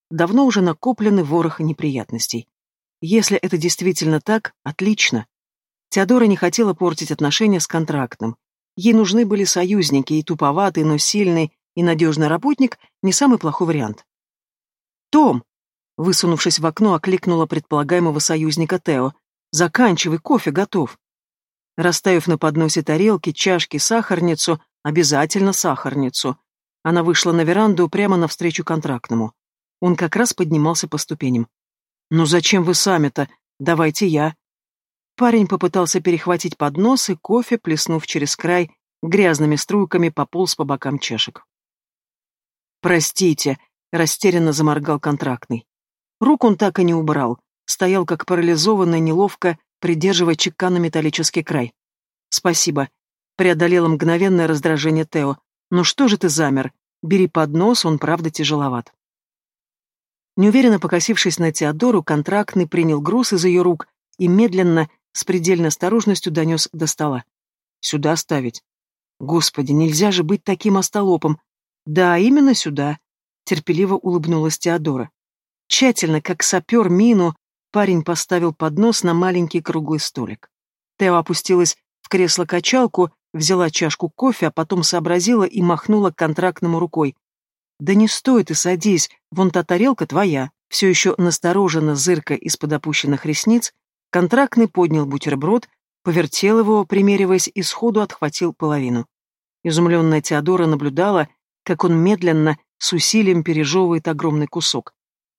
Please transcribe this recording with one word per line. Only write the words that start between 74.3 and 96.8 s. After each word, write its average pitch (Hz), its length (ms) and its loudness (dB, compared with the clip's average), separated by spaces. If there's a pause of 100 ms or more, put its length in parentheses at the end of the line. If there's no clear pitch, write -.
Теодора. 151 520 -2 (580)
Тщательно, 170 520 0
как - 220 -6
сапер 196 480 0
мину, 185 440 4 (380)
парень 185 320 0
поставил 170 480 -2
поднос 175 500 0
на 170 120 0
маленький 175 460 -2
круглый 156 380 -4
столик. 110 520 -10 (480)
Тео 180 180 2
опустилась 175 600 0 (260)
в - 60 -20
кресло-качалку, 180 1000 0 (220)
взяла 170 380 0
чашку 156 400 -4
кофе, 226 380 -2
а - 20 -2
потом 165 320 -2
сообразила 180 600 0
и 185 180 -4
махнула 180 480 0
контрактному 170 680 -2
рукой. 160 380 -2 (640)
«Да 147 140 0
не 214 120 6
стой 233 380 2
ты, 160 100 -6
садись, 180 560 0 (200)
вон 185 200 0
та 170 140 0
тарелка 208 420 0
твоя». 147 440 0 (180)
Все - 200 0
еще 180 300 2
настороженно 170 760 0
зыркая 147 440 -2
из-под 156 340 -6
опущенных 143 540 -2
ресниц, 220 480 0 (340)
контрактный 226 600 2
поднял 156 360 0
бутерброд, 143 640 -2 (340)
повертел 180 580 0
его, 208 260 2